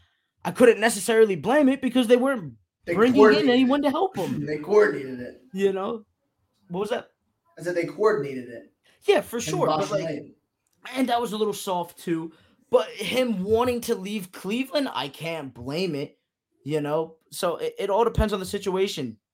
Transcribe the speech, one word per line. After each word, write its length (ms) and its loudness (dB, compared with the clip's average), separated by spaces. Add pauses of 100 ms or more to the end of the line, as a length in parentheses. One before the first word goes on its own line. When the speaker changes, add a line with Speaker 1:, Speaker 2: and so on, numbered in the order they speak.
(460)
Speaker 1:
I 60 -4
couldn't 280 6
necessarily 560 2
blame 340 4
it 120 0
because 260 0
they 100 6
weren't 360 -2 (320)
Speaker 2:
They 100 -4
Speaker 1:
bringing 200 6
in 40 6
Speaker 2:
coordinated 300 6
Speaker 1:
anyone 320 4
Speaker 2:
it. 20 0
Speaker 1:
to 80 2
help 260 -2
him. 280 -4
Speaker 2:
<laughs> 20 -8
They 100 -4
coordinated 600 2
it. 220 -14 (120)
Speaker 1:
You 200 2
know? 320 -6 (640)
What 120 -6
was 80 -4
that? 200 -6 (480)
Speaker 2:
I 60 -16
said 120 -4
they 100 -2
coordinated 640 -2
it. 240 -16 (320)
Speaker 1:
Yeah, 160 4
for 160 -8
Speaker 2:
And 60 -6
Speaker 1:
sure, 240 -2
but, 100 2
Speaker 2:
Boston 220 -2
Speaker 1:
like, 100 -6
Speaker 2:
Lane. 240 -10 (640)
Speaker 1:
and 140 0
that 120 0
was 120 -4
a 40 -4
little 160 0
soft 460 -6
too. 320 -6 (380)
But 200 2
him 540 -2
wanting 380 0
to 140 -4
leave 360 -8
Cleveland, 600 -4
I 160 -6
can't 460 -10
blame 400 -6
it, 240 -8 (460)
you 180 -4
know? 340 -4 (140)
So 280 -4
it, 200 -6
it 120 -4
all 140 2
depends 300 0
on 60 -2
the 60 -8
situation. 720 -4 (160)